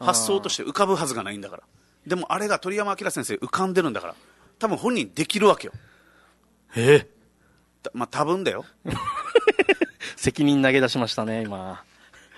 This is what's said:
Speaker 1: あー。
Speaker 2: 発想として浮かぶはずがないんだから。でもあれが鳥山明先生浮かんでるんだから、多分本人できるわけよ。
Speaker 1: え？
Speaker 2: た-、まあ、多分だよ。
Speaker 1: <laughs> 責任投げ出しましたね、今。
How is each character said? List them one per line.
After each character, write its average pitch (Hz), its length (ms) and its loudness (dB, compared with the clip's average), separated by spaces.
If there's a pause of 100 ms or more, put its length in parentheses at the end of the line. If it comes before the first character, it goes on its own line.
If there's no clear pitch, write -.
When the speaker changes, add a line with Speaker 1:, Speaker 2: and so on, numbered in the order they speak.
Speaker 1:
あ 123 40 -10
ー。 - 40 -6
Speaker 2:
発 - 160 2
想 196 160 0
と 196 80 -6
し - 80 -4
て - 80 -6
浮 147 80 -6
か 202 140 2
ぶ 190 100 2
は 156 100 -2
ず 127 80 -4
が 113 80 -6
な 98 80 -8
い 101 80 -10
ん - 20 -12
だ 98 80 -12
か 95 100 -16
ら。 - 40 -20 (440)
で 170 80 -2
も 180 180 -4
あ 180 60 2
れ 208 100 -4
が 185 100 0
鳥 190 180 -8
山 202 240 -2
明 - 100 -4
先 135 140 -6
生 110 100 -6
浮 120 140 -6
か 190 180 -2
ん 185 60 -2
で 175 100 2
る 156 80 -2
ん - 20 -4
だ 101 80 -6
か 85 80 -10
ら、 85 60 -12 (440)
多 226 100 0
分 190 80 -2
本 240 180 0
人 123 200 -4
で 156 120 -2
き - 140 -2
る 208 80 8
わ 180 80 8
け - 100 -10
よ。 - 60 -16 (1040)
Speaker 1:
え？ 131 300 6 (760)
Speaker 2:
た-、 - 120 -10
ま 120 100 -4
あ、 - 40 -6
多 151 160 -2
分 180 200 0
だ 135 60 0
よ。 92 140 -6 (200)
Speaker 1:
<laughs> - 1300 -2
責 147 280 0
任 143 180 4
投 131 100 6
げ 135 80 6
出 127 80 4
し 131 100 -4
ま 117 100 0
し - 60 -6
た 113 100 -4
ね、 113 180 -4
今。 95 420 -10 (540)